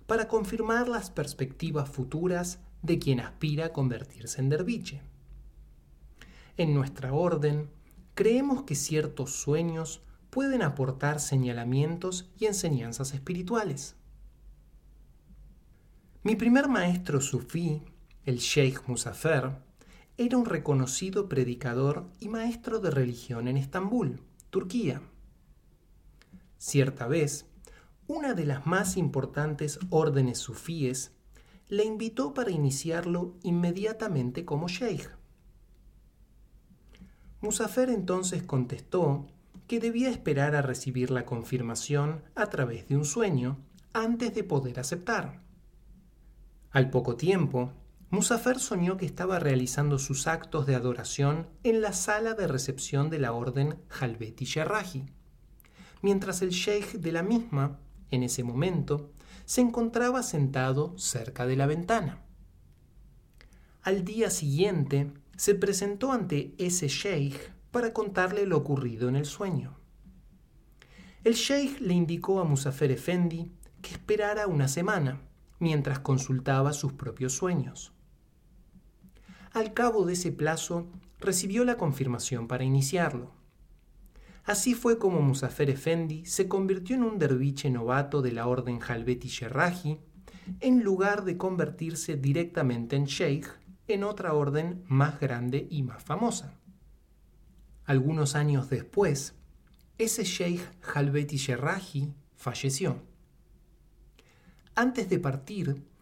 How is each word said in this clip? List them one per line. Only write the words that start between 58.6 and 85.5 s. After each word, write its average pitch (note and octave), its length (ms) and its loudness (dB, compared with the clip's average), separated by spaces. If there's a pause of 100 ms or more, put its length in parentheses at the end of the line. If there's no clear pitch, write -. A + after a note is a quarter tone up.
se - 160 2
encontraba A#3+ 640 2
sentado C#3 720 0
cerca B2 500 -4
de C3 100 0
la C#3 100 4
ventana. E3+ 580 0 (1600)
Al F#3+ 220 0
día G#3+ 260 0
siguiente, C#3+ 800 2 (240)
se - 180 4
presentó G3+ 580 0
ante D3+ 460 -2
ese F3+ 300 0
sheikh C#3+ 640 -2 (180)
para A#3 220 0
contarle G3+ 540 0
lo F3 100 2
ocurrido B2 520 0
en C3 80 2
el D3 100 0
sueño. C#3+ 520 -4 (1400)
El A3+ 120 6
sheikh C#4 460 0
le F#3+ 140 2
indicó F3 460 2
a F3+ 40 2
Muzafer C#3+ 460 2
Efendi E3+ 640 0 (300)
que - 100 -14
esperara G#3 540 0
una C#3+ 220 4
semana, E3+ 520 0 (400)
mientras C#3+ 380 2
consultaba C3+ 760 2
sus C#3+ 220 -4
propios B2+ 400 -4
sueños. D#3 580 -2 (1600)
Al A3 220 0
cabo A3+ 320 4
de F3 80 0
ese F3 180 -2
plazo, D#3+ 560 -2 (320)
recibió G3 440 0
la B3 120 2
confirmación B2 720 -2
para B2+ 160 -2
iniciarlo. C3+ 680 2 (1120)
Así G#3 300 2
fue A#3 240 4
como F3+ 220 4
Muzafer C#3 500 2